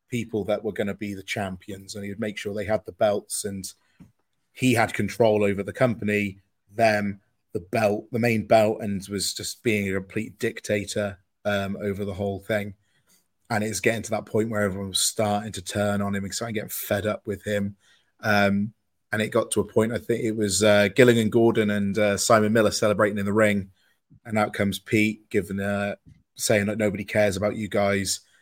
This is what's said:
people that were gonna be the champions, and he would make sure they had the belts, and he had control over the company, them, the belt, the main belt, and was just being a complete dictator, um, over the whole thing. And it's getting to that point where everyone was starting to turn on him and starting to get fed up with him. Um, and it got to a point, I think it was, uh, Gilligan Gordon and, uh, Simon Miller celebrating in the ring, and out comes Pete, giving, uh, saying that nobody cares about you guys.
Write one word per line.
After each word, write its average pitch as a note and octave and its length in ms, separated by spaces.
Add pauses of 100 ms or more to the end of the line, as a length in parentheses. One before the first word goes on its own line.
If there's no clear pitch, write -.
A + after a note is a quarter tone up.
people A2 360
that G#2 180
were G#2+ 100
gonna G2+ 220
be G2+ 200
the F#2+ 80
champions, G2 720
and G2+ 100
he G2+ 60
would G2 100
make G#2+ 180
sure G2+ 160
they G#2 100
had G#2+ 220
the F#2 60
belts, G#2 520
and G2 260 (800)
he B2+ 200
had A2 220
control G#2+ 500
over G2+ 200
the G2+ 80
company, G#2 640 (340)
them, G#2 480 (320)
the G#2+ 80
belt, G#2+ 520
the B2 60
main A2+ 280
belt, A2 340
and G2 280
was G2 260
just - 280
being G#2 260
a F#2+ 40
complete G2 460
dictator, G#2 800 (260)
um, G2+ 380
over G2+ 220
the G2 100
whole G2+ 240
thing. G#2 360 (760)
And G#2+ 120
it's A2 180
getting A2+ 220
to - 100
that G#2 140
point A2+ 220
where G#2 140
everyone G2 280
was F#2 100
starting G#2 520
to F#2+ 100
turn G2+ 380
on G2+ 140
him G2 100
and F#2+ 80
starting A#2 220
to G#2+ 80
get - 100
fed G#2 320
up G#2+ 220
with G2 180
him. G2+ 320 (440)
Um, G2+ 520 (400)
and A2 100
it A2 80
got A2+ 220
to G#2+ 80
a F#2+ 40
point, A2+ 280
I A2 60
think A#2 260
it A2 120
was, G2+ 260
uh, G#2 320
Gilligan A#2 360
Gordon A2+ 400
and, G2+ 280
uh, G#2 180
Simon G#2+ 360
Miller A2 180
celebrating G#2+ 480
in G2+ 80
the G2+ 60
ring, G2+ 380 (540)
and A2 140
out G#2 140
comes G2+ 260
Pete, A2 520
giving, G2 280
uh, G2+ 380 (400)
saying G#2 300
that G#2+ 120
nobody G2+ 260
cares G#2 320
about G#2 200
you G#2+ 120
guys. G2+ 520 (220)